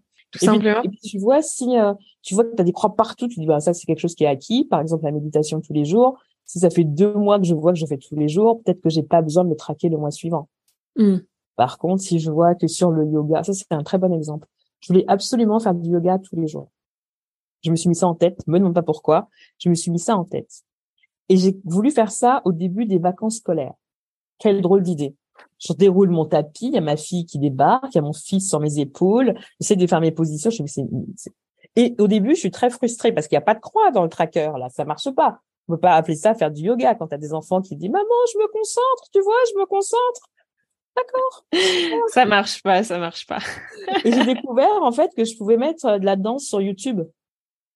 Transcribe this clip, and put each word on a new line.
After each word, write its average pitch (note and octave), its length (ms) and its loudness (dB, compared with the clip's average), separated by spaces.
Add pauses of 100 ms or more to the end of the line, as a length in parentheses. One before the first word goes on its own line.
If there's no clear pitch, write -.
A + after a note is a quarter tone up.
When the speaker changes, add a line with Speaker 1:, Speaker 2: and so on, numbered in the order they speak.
(320)
Speaker 1:
Tout - 60 -16
Speaker 2:
Et - 80 2
puis, - 0 -
Speaker 1:
simplement. G#3+ 360 4
Speaker 2:
et B3 60 -4
puis, G3 120 -10
tu G#3 180 -10
vois, B3 240 4
si, B3+ 360 -4
euh, G#3 140 2 (300)
tu - 120 -8
vois A3 100 4
que A#3 100 -8
t'as A3+ 100 2
des F3 80 2
croix G3+ 220 0
partout, A3 340 -2
tu A#3+ 120 -10
dis, D#3 60 -6
bah, D3+ 140 2
ça, F3 140 0
c'est - 120 -14
quelque D#3 120 -2
chose E3 160 -4
qui - 100 -2
est D3 40 4
acquis. F3 380 -2
Par D#3+ 140 0
exemple, D#3+ 240 -4
la D3 80 -2
méditation D3+ 480 -2
tous D#3 120 -10
les D3+ 120 0
jours. A#3+ 340 2 (260)
Si - 160 -14
ça F3+ 100 6
fait E3+ 140 4
deux E3+ 300 2
mois G3+ 240 2
que F#3+ 80 0
je E3+ 80 2
vois D#3+ 180 2
que F3 60 -2
je D#3+ 80 -6
fais D3 100 -6
tous - 200 -14
les D3+ 120 0
jours, A3 340 2
peut-être F3+ 180 -2
que E3 100 0
j'ai D#3 120 0
pas E3 200 2
besoin D#3+ 220 2
de F3+ 40 -2
me D#3 80 -2
traquer D3+ 320 -6
le D#3+ 80 0
mois D3+ 140 -4
suivant. D#3+ 380 -6 (480)
Speaker 1:
Hmm. G3+ 220 4 (380)
Speaker 2:
Par B2+ 220 0
contre, F#3+ 240 -2
si E3+ 160 -2
je D#3+ 120 -4
vois E3+ 260 4
que F3 100 -2
sur F3 240 0
le D#3 160 0
yoga, D3+ 380 0
ça, G3+ 80 -4
c'est F#3+ 180 -10
un D3+ 120 -4
très F#3+ 160 -2
bon F#3 140 0
exemple. D3+ 340 -6 (340)
Je - 120 -6
voulais F3+ 160 4
absolument G#3+ 520 0
faire G#3+ 140 0
du E3+ 160 -4
yoga F3 280 0
tous F#3+ 180 -16
les E3 120 -2
jours. D3 200 -12 (960)
Je E3 80 0
me E3 60 4
suis E3 120 -2
mis E3+ 60 4
ça F3 140 0
en E3+ 60 0
tête, F3 320 0
me D#3+ 120 2
demande F#3 160 2
pas F3 80 2
pourquoi, D#3 460 0 (300)
je - 100 -4
me F3 60 4
suis E3 160 -2
mis E3+ 80 -2
ça G#3+ 180 0
en F3 80 -2
tête. - 380 -12 (680)
Et F#3+ 80 6
j'ai F#3+ 280 2
voulu G3 260 0
faire A3+ 200 2
ça B3 340 2
au F#3+ 80 0
début F#3 340 -4
des F#3+ 120 2
vacances F#3 380 -2
scolaires. D#3 380 -6 (640)
Quelle G3+ 240 2
drôle F#3+ 200 4
d'idée. D3 320 -4 (440)
Je - 160 -6
déroule F#3+ 340 4
mon E3 160 0
tapis, D#3 440 -2
il D4 40 -6
y C4 60 0
a - 20 0
ma D3+ 160 0
fille E3+ 300 -6
qui - 120 -10
débarque, D3+ 560 0
il - 20 0
y - 20 2
a D#3 40 4
mon D3 120 -4
fils F#3+ 340 -4
sur D3+ 120 -2
mes D3+ 180 -2
épaules, F#3+ 600 0 (220)
j'essaie G#3 160 0
de F3+ 100 2
faire E3 140 2
mes D#3+ 100 2
positions, D#3 400 -2
je A3+ 120 -4
me C#3+ 40 -6
dis, C#3+ 60 -12
c'est, C#3 140 -6 (300)
c'est, - 160 -20 (440)
et A#3+ 220 4
au G#3 100 4
début, G#3+ 260 2
je - 60 2
suis F#3+ 100 -4
très B3 200 -2
frustrée A#3+ 420 -2
parce - 160 -4
qu'il - 80 2
y - 20 2
a A#3+ 40 -2
pas G#3+ 120 2
de A3+ 60 -8
croix G#4 300 2
dans A3 120 2
le E3 60 0
tracker, D#3+ 500 -2
là, B2+ 120 -8
ça - 140 -6
marche D3+ 260 -6
pas. C4+ 280 0 (300)
On E3+ 60 -4
peut D#3+ 60 -4
pas F3+ 140 6
appeler D#3+ 220 2
ça G#3+ 180 2
faire D#3+ 160 -2
du D3+ 120 -10
yoga A#3 320 0
quand D#3+ 140 -8
t'as D3 100 -8
des D3 140 -12
enfants D#3+ 300 -2
qui F3+ 140 -14
disent, « E3+ 140 -8
Maman, G4 140 -2 (280)
je G4+ 60 -4
me G#4+ 120 0
concentre, A#4+ 600 -4
tu G4 80 2
vois, G4+ 140 2 (200)
je G4+ 60 -4
me G4 60 -2
concentre. » A#4+ 640 -2 (680)
D'accord. B4+ 560 -4
Speaker 1:
<laughs> F#4 560 0
Ça B3+ 180 4
marche G#3 360 0
pas, F#3+ 200 2
ça F3+ 160 -6
marche E3+ 280 -10
pas. - 120 -8 (680)
Speaker 2:
Et A#3 80 2
j'ai A#3+ 120 2
découvert, C4 580 0
en C4 80 2
fait, D4+ 260 0
que A3+ 80 0
je A3+ 120 -6
pouvais A3 200 2
mettre, C#4+ 300 -2
euh, G#3 120 2
de F#3+ 60 -4
la G3 120 2
danse A3+ 280 -4
sur G3+ 160 -4
YouTube. G3 420 -4 (720)